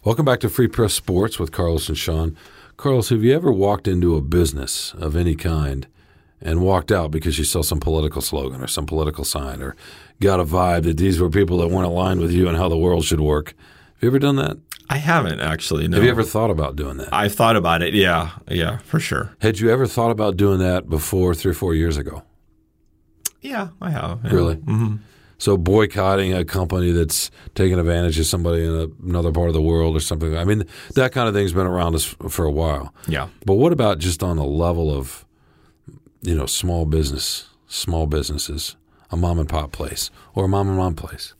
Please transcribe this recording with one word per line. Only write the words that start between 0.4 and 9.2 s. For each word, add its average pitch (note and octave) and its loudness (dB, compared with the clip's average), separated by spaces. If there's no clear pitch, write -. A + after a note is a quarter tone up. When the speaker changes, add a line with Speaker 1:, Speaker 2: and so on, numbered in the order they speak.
Speaker 1:
Free A#2 2
Press G#2+ 0
Sports G2 0
with D#2+ -4
Carlos E2+ 0
and D#2 -4
Sean. E2 -2
Carlos, C3 0
have A2 2
you C3 6
ever E3 2
walked G2+ 2
into F2 2
a D2+ 0
business C#2+ -2
of D#2 -6
any E2+ 2
kind D2+ -2
and E2 0
walked F#2 2
out E2 0
because D#2 -2
you D2+ 0
saw E2+ 0
some D2+ -2
political D#2 -2
slogan C2 -6
or B1+ -8
some D2 -6
political D2+ -4